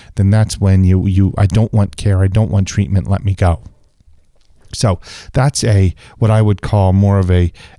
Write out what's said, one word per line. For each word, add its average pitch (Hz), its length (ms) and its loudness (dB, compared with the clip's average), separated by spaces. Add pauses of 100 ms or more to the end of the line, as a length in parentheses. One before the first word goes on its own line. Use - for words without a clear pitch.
(160)
then 98 140 2
that's 107 300 0
when 95 220 4
you, 92 240 2
you, 95 320 0
"I 101 80 2
don't 110 260 0
want 104 240 -2
care. 98 280 0
I - 20 2
don't 110 240 0
want 98 160 0
treatment. 98 420 -2
Let 95 160 -4
me 98 100 -2
go." 87 280 -2 (1120)
So - 280 -2 (320)
that's 143 320 -2
a, 98 320 2 (220)
what 110 120 0
I 110 100 2
would 104 220 0
call 95 300 0
more 98 260 2
of 92 100 0
a, 90 240 0 (260)